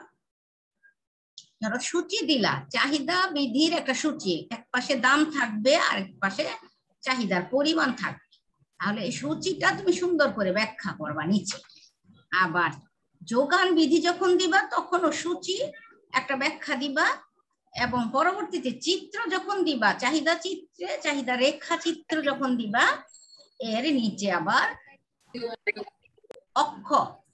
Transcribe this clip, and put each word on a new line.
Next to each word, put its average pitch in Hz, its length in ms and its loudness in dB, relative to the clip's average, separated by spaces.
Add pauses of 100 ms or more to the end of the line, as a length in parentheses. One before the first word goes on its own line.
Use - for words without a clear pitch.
(1600)
ধরো 220 180 -4 (100)
সূচি 349 300 -2 (100)
দিলা, 202 240 4 (220)
চাহিদা 277 420 0 (180)
বিধির 285 440 2
একটা 262 240 -2
সূচি, 226 300 -2 (220)
এক - 80 -16 (100)
পাশে 247 200 0 (120)
দাম 277 140 6 (160)
থাকবে 233 380 2 (140)
আর - 160 0
এক 190 80 -12 (120)
পাশে 196 220 -2 (580)
চাহিদার 208 400 0 (100)
পরিমাণ 302 360 2 (120)
থাকবে। - 340 -10 (440)
তাহলে 208 280 -2
এই 247 140 -4
সূচিটা 311 460 -2 (120)
তুমি 381 220 2
সুন্দর 330 260 4 (100)
করে 190 220 2
ব্যাখ্যা 214 400 -4
করবা 151 320 -4
নিচে। 202 260 0 (840)
আবার 165 280 2 (600)
যোগান 294 360 4 (100)
বিধি 320 220 6 (100)
যখন 359 200 2 (120)
দিবা, 370 180 4 (160)
তখনও 359 340 2 (120)
সূচি 349 340 -4 (640)
একটা 269 220 -4
ব্যাখ্যা 294 420 -4
দিবা, 294 220 0 (680)
এবং 240 260 -2 (140)
পরবর্তীতে 330 560 0 (140)
চিত্র 370 320 -2 (180)
যখন 381 220 -2 (100)
দিবা, 226 220 2 (140)
চাহিদা 302 300 2 (120)
চিত্রে, 370 420 -10 (180)
চাহিদা 277 300 -2
রেখা 285 400 0 (100)
চিত্র 330 300 -4 (140)
যখন 262 200 -2 (100)
দিবা, 233 260 2 (720)
এর 220 240 -2 (160)
নিচে 202 280 -2 (120)
আবার 208 280 2 (2000)
অক্ষ, - 240 -6 (460)